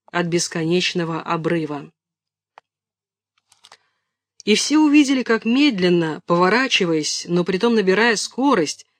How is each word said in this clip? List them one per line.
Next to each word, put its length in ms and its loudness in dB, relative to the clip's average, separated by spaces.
от 220 -4
бесконечного 920 -2
обрыва. 720 -6
И 100 4
все 220 0
увидели, 460 4
как 200 -2
медленно, 840 2
поворачиваясь, 1000 0
но 160 0
притом 320 0
набирая 400 2
скорость, 720 -2